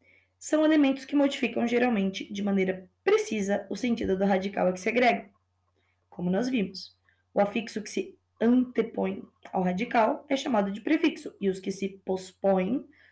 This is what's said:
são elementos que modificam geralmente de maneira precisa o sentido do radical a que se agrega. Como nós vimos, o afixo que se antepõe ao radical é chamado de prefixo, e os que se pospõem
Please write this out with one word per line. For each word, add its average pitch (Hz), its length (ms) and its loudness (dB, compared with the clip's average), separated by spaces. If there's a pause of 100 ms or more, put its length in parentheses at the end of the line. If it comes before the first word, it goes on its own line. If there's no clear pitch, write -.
(380)
são 302 260 2
elementos 285 400 4
que - 120 -4
modificam 233 500 0
geralmente 226 680 0
de 202 100 -6
maneira 190 460 0 (160)
precisa 208 640 2
o 196 80 -4
sentido 208 400 0
do 196 80 0
radical 190 440 2
a 185 40 2
que 185 80 -6
se - 80 -4
agrega. 233 400 2 (800)
Como 175 220 -4
nós 220 180 0
vimos, - 480 -4 (380)
o 196 60 4
afixo 208 420 -2
que - 80 -10
se - 280 -6 (240)
antepõe 226 800 0 (300)
ao 185 100 -2
radical 214 680 0
é 269 80 0
chamado 208 360 0
de 214 80 -10
prefixo, - 600 -2
e 196 80 0
os 185 120 -2
que 196 100 -6
se 190 180 -4 (160)
pospõem 190 800 0 (280)